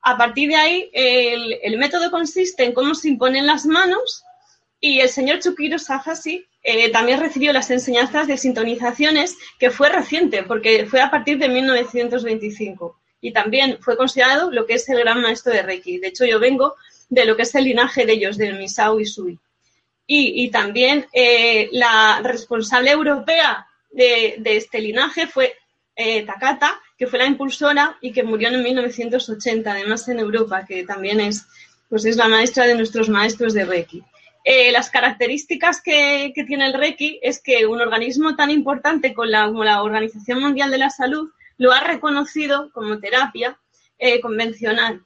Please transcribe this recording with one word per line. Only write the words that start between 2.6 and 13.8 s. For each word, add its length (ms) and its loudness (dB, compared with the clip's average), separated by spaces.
en 100 0
cómo 220 0
se 120 -4
imponen 380 2
las 200 2
manos, 580 2
y 200 2
el 100 6
señor 300 -2
Chukiro 380 -2
Sasaki, 680 -8
eh, 260 2
también 300 2
recibió 340 0
las 160 0
enseñanzas 580 0
de 100 -2
sintonizaciones, 1000 -2
que 100 4
fue 200 4
reciente, 540 0
porque 420 0
fue 160 2
a 100 2
partir 260 0
de 120 0
mil 160 0
novecientos 580 -2
veinticinco, 760 -8
y 120 -8
también 480 0
fue 160 -2